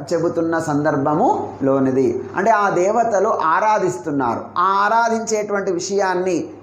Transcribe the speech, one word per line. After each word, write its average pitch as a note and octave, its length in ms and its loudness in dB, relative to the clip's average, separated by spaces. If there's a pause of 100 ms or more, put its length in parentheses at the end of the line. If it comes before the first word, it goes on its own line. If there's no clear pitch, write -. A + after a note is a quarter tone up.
(120)
చెబుతున్న E3 460 0
సందర్భములోనిది. C#3+ 1700 0 (120)
అంటే G3 140 2
ఆ G#3 180 2
దేవతలు G3+ 600 2
ఆరాధిస్తున్నారు, D#3+ 1160 0 (140)
ఆ F3 40 2
ఆరాధించేటువంటి G#3 1080 0
విషయాన్ని F#3 760 -2 (140)